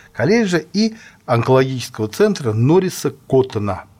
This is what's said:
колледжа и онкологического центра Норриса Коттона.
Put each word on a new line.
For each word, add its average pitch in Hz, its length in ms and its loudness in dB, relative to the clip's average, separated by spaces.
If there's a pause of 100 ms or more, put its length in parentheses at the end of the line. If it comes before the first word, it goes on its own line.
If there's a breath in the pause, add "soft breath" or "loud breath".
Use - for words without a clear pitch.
(120)
колледжа 185 460 0 (160)
и 220 220 -2 (300 loud breath)
онкологического 127 840 0
центра 185 420 0
Норриса 147 600 0 (180)
Коттона. 104 560 -2 (140)